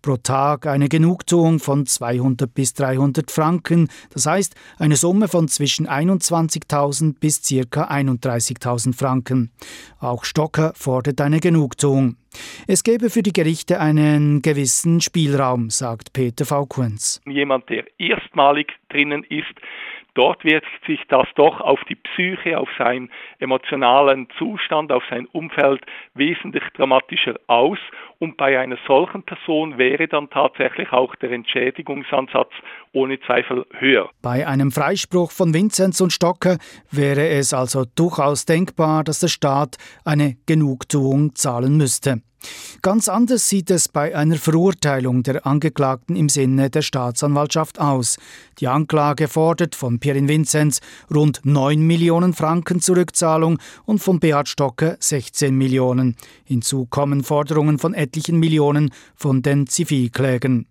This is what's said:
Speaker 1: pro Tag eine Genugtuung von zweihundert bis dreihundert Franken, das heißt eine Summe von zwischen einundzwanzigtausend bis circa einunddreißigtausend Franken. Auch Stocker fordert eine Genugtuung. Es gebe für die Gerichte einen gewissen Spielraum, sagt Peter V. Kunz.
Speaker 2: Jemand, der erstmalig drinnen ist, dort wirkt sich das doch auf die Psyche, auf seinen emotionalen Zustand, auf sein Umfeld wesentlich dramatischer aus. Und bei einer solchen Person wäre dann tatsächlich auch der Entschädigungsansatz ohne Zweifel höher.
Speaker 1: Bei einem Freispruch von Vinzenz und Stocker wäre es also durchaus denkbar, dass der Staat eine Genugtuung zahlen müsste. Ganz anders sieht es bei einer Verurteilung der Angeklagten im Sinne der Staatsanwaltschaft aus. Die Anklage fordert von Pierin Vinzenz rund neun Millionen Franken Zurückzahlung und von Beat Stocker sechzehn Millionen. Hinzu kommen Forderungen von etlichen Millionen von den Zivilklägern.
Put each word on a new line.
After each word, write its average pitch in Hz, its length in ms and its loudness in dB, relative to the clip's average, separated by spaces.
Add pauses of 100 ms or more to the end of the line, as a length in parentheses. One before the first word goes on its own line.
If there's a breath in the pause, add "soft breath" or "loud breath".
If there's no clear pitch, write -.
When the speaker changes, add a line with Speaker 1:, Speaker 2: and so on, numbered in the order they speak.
Speaker 1:
pro 139 160 -2
Tag 139 520 0
eine 143 200 2
Genugtuung 165 680 2
von 143 280 0
zweihundert 123 680 -2
bis 131 180 -2
dreihundert 135 600 0
Franken, 165 560 2 (220 loud breath)
das - 160 -4
heißt 180 280 0 (240 loud breath)
eine 151 160 4
Summe 180 320 2
von 170 220 2
zwischen 143 400 -2
einundzwanzigtausend 156 1300 0
bis 151 240 -2
circa 131 440 -2
einunddreißigtausend 123 1080 -2
Franken. 131 560 -2 (480 loud breath)
Auch 120 240 -4
Stocker 156 540 -2
fordert 131 440 -2
eine 151 200 2
Genugtuung. 139 720 2 (540 loud breath)
Es 190 160 0
gebe 233 260 2
für 226 140 0
die 196 80 0
Gerichte 165 480 0
einen 151 600 4
gewissen 156 600 0
Spielraum, 135 680 0
sagt 117 420 -8
Peter 127 320 -2
V. 143 220 -2
Kunz. 117 600 -4
Speaker 2:
Jemand, 139 440 -2
der 113 160 -6 (120)
erstmalig 147 680 2 (200)
drinnen 147 360 -2
ist, - 300 -8 (600 loud breath)
dort 135 300 2
wirkt 156 220 2 (200)
sich 156 220 -4
das 135 260 4
doch 151 260 4
auf 143 280 2
die 113 80 -8
Psyche, 180 600 -4
auf 127 100 -4 (100)
seinen 123 320 -2 (280 loud breath)
emotionalen 135 920 2 (100)
Zustand, 160 540 -4
auf 123 180 0
sein 127 160 -8
Umfeld 143 540 0 (340 loud breath)
wesentlich 147 480 -4 (140)
dramatischer 131 580 0 (140)
aus. 131 300 2 (420 loud breath)
Und 160 160 -8
bei 135 220 2
einer 127 280 -6
solchen 170 380 2
Person 156 520 -4
wäre 135 300 0
dann 147 240 -4
tatsächlich 139 600 -2
auch 127 240 0
der 123 160 -6
Entschädigungsansatz 131 1160 -4 (420 loud breath)
ohne 131 280 -2
Zweifel 123 460 -2 (120)
höher. 127 300 2 (140)
Speaker 1:
Bei 123 240 -4
einem 139 240 0
Freispruch 170 600 -2
von 170 200 0
Vinzenz 190 480 0
und 180 120 2
Stocker 180 460 0 (340 loud breath)
wäre 143 360 0
es 139 240 0
also 131 320 -2 (120)
durchaus 147 500 0
denkbar, 160 560 0
dass 151 160 -4
der 175 100 0
Staat 143 500 0 (260 loud breath)
eine 147 320 0 (100)
Genugtuung 143 880 0
zahlen 131 420 0
müsste. 139 460 0 (600 loud breath)
Ganz 208 260 2
anders 226 400 2
sieht 190 220 0
es 175 180 2
bei 151 260 -2
einer 156 220 2
Verurteilung 147 840 0
der 135 240 -2
Angeklagten 139 680 0
im 160 140 2
Sinne 135 400 2
der 151 140 0
Staatsanwaltschaft 143 960 -2
aus. 135 380 0 (400 loud breath)
Die 135 100 -2
Anklage 147 600 0
fordert 165 460 0
von 120 240 -2
Pierin 139 300 0
Vinzenz 151 520 0 (300 loud breath)
rund 151 340 2
neun 143 420 2
Millionen 170 480 2
Franken 170 460 -2
Zurückzahlung 165 760 2 (300 loud breath)
und 214 140 2
von 185 200 2
Beat 147 260 2
Stocker 151 540 -2
sechzehn 135 560 -2
Millionen. 127 600 2 (280 loud breath)
Hinzu 131 400 -2
kommen 143 400 0
Forderungen 151 540 0
von 165 160 -2
etlichen 160 440 -2
Millionen 147 540 2 (220 loud breath)
von 131 260 0
den 143 260 0
Zivilklägern. 127 1040 0